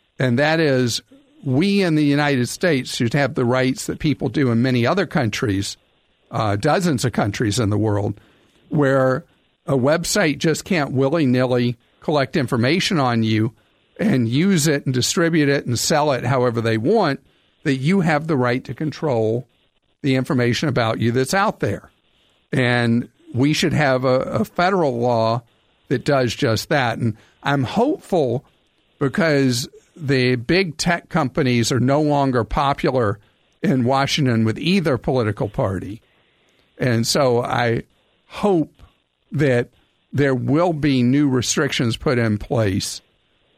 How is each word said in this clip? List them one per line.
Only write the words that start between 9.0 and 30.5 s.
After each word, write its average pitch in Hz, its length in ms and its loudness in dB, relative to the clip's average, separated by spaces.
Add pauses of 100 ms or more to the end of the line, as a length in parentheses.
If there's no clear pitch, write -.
a - 80 -2
website 151 640 0
just 156 280 -2
can't 151 260 -2
willy-nilly 127 840 0 (240)
collect 143 340 -2
information 147 640 0
on 120 240 0
you 110 300 0 (460)
and 135 300 2
use 156 380 2
it 147 180 0
and 135 80 0
distribute 156 560 0
it 143 160 0
and 120 120 -2
sell 151 340 0
it 127 120 -2
however 123 380 0
they 113 160 0
want, 160 420 0 (440)
that 139 120 0
you 165 260 2
have 156 260 0
the 160 100 0
right 127 260 0
to 127 100 -12
control 123 720 -2 (540)
the 135 140 0
information 123 540 0
about 120 300 0
you 113 120 2
that's 127 220 0
out 196 260 0
there. - 320 -6 (600)
And 123 580 0 (240)
we 139 200 2
should 151 200 0
have 131 300 2
a, 127 180 2
a - 240 -4
federal 175 540 0
law 117 440 0 (460)
that 135 160 -2
does 131 280 2
just 113 360 -2
that. 127 280 0
And 117 200 -4 (260)
I'm 143 200 0
hopeful 160 840 -2 (520)
because 139 680 0 (280)
the 127 420 0
big 165 400 0